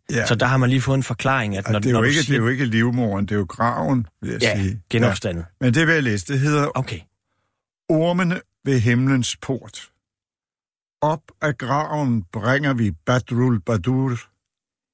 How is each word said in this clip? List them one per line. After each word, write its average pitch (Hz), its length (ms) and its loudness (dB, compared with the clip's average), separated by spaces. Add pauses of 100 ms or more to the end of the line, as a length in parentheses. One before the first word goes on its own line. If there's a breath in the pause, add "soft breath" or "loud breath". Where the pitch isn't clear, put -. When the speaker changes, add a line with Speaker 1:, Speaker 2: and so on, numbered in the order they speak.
(120)
Speaker 1:
Ja. 120 140 0
Speaker 2:
Så 117 100 0
der 107 100 0
har 131 120 2
man 127 120 2
lige 131 120 2
fået 135 160 0
en 131 60 0
forklaring, 120 540 -2
at 101 100 -6
Speaker 1:
Ja, 117 40 -2
Speaker 2:
når, 104 80 2
Speaker 1:
det 107 100 0
er 117 40 4
Speaker 2:
når 117 60 4
Speaker 1:
jo 110 40 2
Speaker 2:
du 123 60 4
Speaker 1:
ikke, 151 140 2
Speaker 2:
siger 135 100 0
Speaker 1:
det 120 80 2
er 113 40 2
jo 120 60 2
ikke 135 140 -2
livmoderen, 113 600 0
det 92 100 -6
er 104 40 2
jo 98 100 -2
graven, 120 580 -2 (140)
vil - 100 -8
jeg 110 120 -4
Speaker 2:
Ja, 104 180 0
Speaker 1:
sige. 98 280 -4
Speaker 2:
genopstandet. 98 520 -2
Speaker 1:
Ja. - 240 -6
Men 123 80 4
det 160 140 2
vil 165 60 4
jeg 156 100 2
læse. 110 300 -2
Det 135 60 0
hedder 147 360 2
Speaker 2:
Okay. 123 240 -6 (920)
Speaker 1:
Ormene 175 520 2 (240)
ved 135 140 2
himlens 123 580 2
port. - 540 -10 (1080)
Op 147 200 0 (200)
af 151 160 -2
graven 139 680 -2
bringer 135 500 0
vi 110 180 0
Badrul 123 680 0
Badur, 127 500 0 (840)